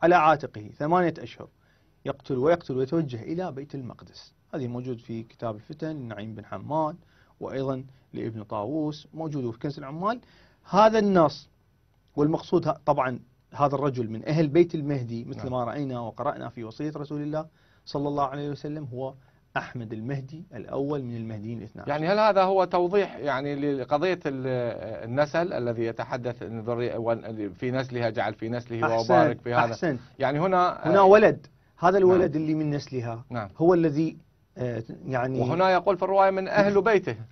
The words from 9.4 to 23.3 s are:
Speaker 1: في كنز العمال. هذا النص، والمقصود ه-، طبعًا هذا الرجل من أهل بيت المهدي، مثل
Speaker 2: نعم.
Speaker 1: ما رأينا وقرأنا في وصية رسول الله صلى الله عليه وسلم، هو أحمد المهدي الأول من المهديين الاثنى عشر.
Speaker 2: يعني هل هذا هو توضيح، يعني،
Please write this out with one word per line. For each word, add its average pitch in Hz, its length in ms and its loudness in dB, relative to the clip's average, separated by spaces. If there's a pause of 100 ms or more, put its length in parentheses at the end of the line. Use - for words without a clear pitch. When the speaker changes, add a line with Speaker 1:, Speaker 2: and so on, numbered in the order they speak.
Speaker 1:
في - 80 -16
كنز 147 200 -6
العمال. 170 420 -4 (480)
هذا 220 300 6
النص، 185 500 4 (680)
والمقصود 156 520 0
ه-، 151 180 -2
طبعًا 131 340 0 (340)
هذا 139 220 2
الرجل 127 340 -2
من 113 180 -8
أهل 156 200 2
بيت 170 280 4
المهدي، 127 500 -4
مثل 110 180 -10
Speaker 2:
نعم. 127 80 -6
Speaker 1:
ما 127 120 -2
رأينا 127 360 -6
وقرأنا 123 500 -6
في 120 140 -12
وصية 151 320 -8
رسول 147 260 -8
الله 151 260 -6 (380)
صلى 143 220 -4
الله 143 160 0
عليه 143 260 -4
وسلم، 147 360 -8
هو 131 280 -8 (440)
أحمد 117 360 -8
المهدي 131 500 -8 (120)
الأول 139 480 -4
من 120 120 -8
المهديين 113 420 -8
الاثنى 113 240 -14
عشر. 139 100 -6
Speaker 2:
يعني 156 160 -2
هل 208 120 2
هذا 202 240 6
هو 190 200 4
توضيح، 180 520 2
يعني، 143 600 -2